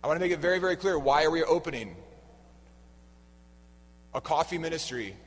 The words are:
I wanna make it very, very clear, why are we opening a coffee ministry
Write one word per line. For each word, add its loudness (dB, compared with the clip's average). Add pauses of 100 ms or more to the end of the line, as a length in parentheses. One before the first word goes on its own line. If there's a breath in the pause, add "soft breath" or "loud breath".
I -2
wanna 2
make 0
it -2
very, 2
very 0
clear, 0
why 4
are 4
we 0
opening 0 (2250)
a -2
coffee 0
ministry -6 (120)